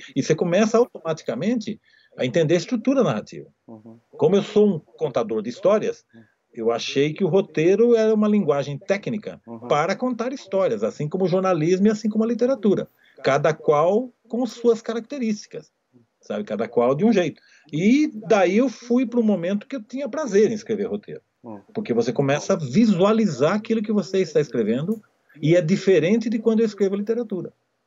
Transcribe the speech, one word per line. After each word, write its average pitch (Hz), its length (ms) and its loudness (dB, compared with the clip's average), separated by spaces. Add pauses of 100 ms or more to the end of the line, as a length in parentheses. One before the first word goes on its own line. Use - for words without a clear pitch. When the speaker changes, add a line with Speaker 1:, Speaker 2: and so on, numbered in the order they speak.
(140)
Speaker 1:
e - 80 -2
você 160 120 2
começa 196 420 0
automaticamente 214 1040 -2 (380)
a 127 80 -2
entender 165 280 2
a 180 40 4
estrutura 254 440 0
narrativa. 113 460 -4 (180)
Speaker 2:
Uhum. 113 320 -20 (140)
Speaker 1:
Como 170 240 2
eu 196 60 2
sou 208 240 4
um 180 120 2
contador 113 640 -4
de 104 80 -8
histórias, 165 540 0 (480)
eu 113 200 -2
achei 135 400 -2
que 180 100 -6
o 180 60 2
roteiro 196 680 2
era 220 200 2
uma 214 140 2
linguagem 143 500 0
técnica 107 680 -6
Speaker 2:
Uhum. 117 220 -14
Speaker 1:
para 156 260 0
contar 247 380 -4
histórias, 190 500 -2
assim 127 260 -4
como 185 160 -2
o 180 40 2
jornalismo 185 580 2
e 220 40 6
assim 214 180 -2
como 214 160 0
a - 20 -2
literatura. 240 600 0 (340)
Cada 139 320 2
qual 180 560 2 (180)
com 240 180 -4
suas 226 360 0
características, 220 880 -6 (500)
sabe? 104 240 -6
Cada 107 220 -4
qual 120 280 0
de 160 100 -2
um 233 80 4
jeito. 175 280 0 (320)
E 254 380 2 (160)
daí 190 320 4
eu 262 100 4
fui 240 380 -2
pro 240 160 0
momento 202 440 0
que 277 100 -10
eu 214 60 -10
tinha 262 260 -10
prazer 208 420 2
em 113 40 -4
escrever 104 320 -6
roteiro. 90 340 -10 (240)
Speaker 2:
Uhum. 107 160 -14 (140)
Speaker 1:
Porque 113 180 -4
você 117 200 0
começa 143 420 0
a - 20 -2
visualizar 180 1000 2
aquilo 214 280 -2
que 214 100 -4
você 196 300 -2
está 165 180 0
escrevendo 143 600 -2 (400)
e 151 120 4
é 180 60 6
diferente 190 720 2
de 233 80 -2
quando 220 220 2
eu 226 60 4
escrevo 202 300 -2
literatura. 208 560 -4 (340)